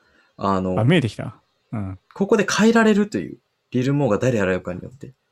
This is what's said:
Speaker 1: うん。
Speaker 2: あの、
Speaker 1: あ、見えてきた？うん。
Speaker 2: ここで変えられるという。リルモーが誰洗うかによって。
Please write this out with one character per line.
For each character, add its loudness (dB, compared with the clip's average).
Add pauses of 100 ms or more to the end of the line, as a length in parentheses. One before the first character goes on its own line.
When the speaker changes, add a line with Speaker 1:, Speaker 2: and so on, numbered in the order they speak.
(380)
Speaker 1:
う -8
ん。 -2
Speaker 2:
あ 0
の、 -2
Speaker 1:
あ、 2
見 4
え 2
て 0
き -12
た？ -12 (300)
う -8
ん。 -8 (140)
Speaker 2:
こ -2
こ 2
で 0
変 2
え 4
ら 4
れ 4
る 0
と -6
い -8
う。 -16 (340)
リ 0
ル 0
モ 0
ー 0
が 2
誰 0
洗 0
う -4
か -8
に -12
よ -14
っ -20
て。 -18 (180)